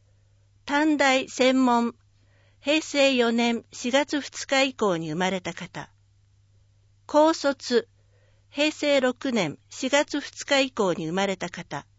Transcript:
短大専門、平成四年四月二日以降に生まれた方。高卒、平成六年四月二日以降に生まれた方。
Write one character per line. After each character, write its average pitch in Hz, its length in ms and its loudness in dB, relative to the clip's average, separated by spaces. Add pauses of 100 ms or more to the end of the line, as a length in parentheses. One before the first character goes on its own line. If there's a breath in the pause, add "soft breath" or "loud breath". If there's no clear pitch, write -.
(640)
短 294 320 2
大 269 320 2
専 262 340 2
門、 240 300 2 (640)
平 311 220 0
成 269 340 2
四 233 160 2
年 233 400 0
四 247 200 -6
月 285 280 0
二 - 260 -10
日 269 180 2
以 269 100 0
降 190 240 0
に 160 140 -6
生 156 40 -4
ま 180 140 0
れ 190 100 -2
た - 140 -8
方。 - 360 -14 (1160)
高 302 280 4
卒、 262 540 -2 (600)
平 302 240 -2
成 285 260 2
六 254 320 -2
年 185 260 -2 (120)
四 - 200 -6
月 285 300 0
二 - 260 -12
日 277 160 2
以 269 100 -2
降 190 220 0
に 160 120 -6
生 160 80 -6
ま 196 140 0
れ 190 100 -4
た 180 120 -8
方。 151 380 -12 (120)